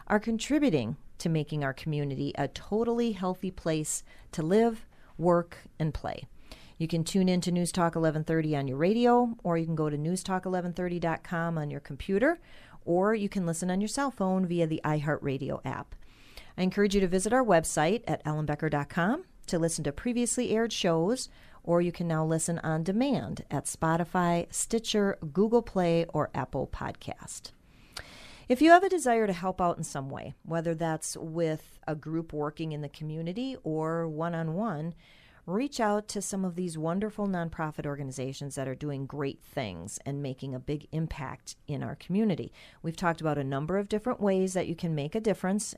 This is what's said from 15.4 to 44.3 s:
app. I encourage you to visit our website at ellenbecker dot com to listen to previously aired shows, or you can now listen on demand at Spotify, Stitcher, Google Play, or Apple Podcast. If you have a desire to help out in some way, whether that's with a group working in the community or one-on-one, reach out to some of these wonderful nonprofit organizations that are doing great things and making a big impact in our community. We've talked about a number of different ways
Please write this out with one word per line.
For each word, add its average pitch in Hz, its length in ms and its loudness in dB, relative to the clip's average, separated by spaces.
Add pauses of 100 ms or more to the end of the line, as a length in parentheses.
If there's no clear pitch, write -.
app. - 300 -8 (600)
I 180 60 -2
encourage 196 320 2
you 202 60 4
to 190 60 4
visit 190 260 2
our 262 120 6
website 175 640 4
at - 160 -2
ellenbecker 151 460 -2
dot 143 180 0
com 226 360 0 (240)
to 175 100 2
listen 165 260 0
to 143 80 -2
previously 240 600 0
aired 226 200 2
shows, 175 560 2 (360)
or 170 160 4
you 175 100 2
can 170 160 -4
now 160 180 2
listen 160 360 0
on 160 240 0
demand 196 680 0
at 143 140 -2
Spotify, 170 880 2
Stitcher, 214 680 0 (140)
Google 220 300 4
Play, 170 480 2
or 151 220 0
Apple 131 400 -4
Podcast. - 800 -10 (960)
If 247 140 4
you 320 80 12
have 359 140 12
a 381 40 4
desire 247 380 2
to 196 60 2
help 180 280 -2
out 175 180 2
in 160 60 -4
some 139 260 -6
way, 127 240 -10 (100)
whether 165 320 -2
that's 160 400 -2
with 160 720 -4
a 156 80 -2
group 160 360 -6
working 151 380 -4
in 147 120 -6
the 143 60 -6
community 170 760 -6
or 160 440 -2
one-on-one, 165 840 -4 (520)
reach 247 340 -2
out 208 280 2
to 202 120 -6
some 190 240 -2
of 175 120 -4
these 175 200 -2
wonderful 202 500 -2
nonprofit 165 600 -2
organizations 135 680 -6
that 135 140 -4
are 131 60 -4
doing 139 320 -6
great 139 360 -6
things 95 600 -6
and 143 180 -4
making 135 320 -6
a 127 60 -6
big 151 320 -6
impact 156 640 -6 (100)
in 139 160 -6
our 135 140 -6
community. 190 560 0 (300)
We've 165 120 -4
talked 165 280 0
about 151 160 2
a 139 60 0
number 147 340 -2
of 202 100 -2
different 214 320 -2
ways 190 320 2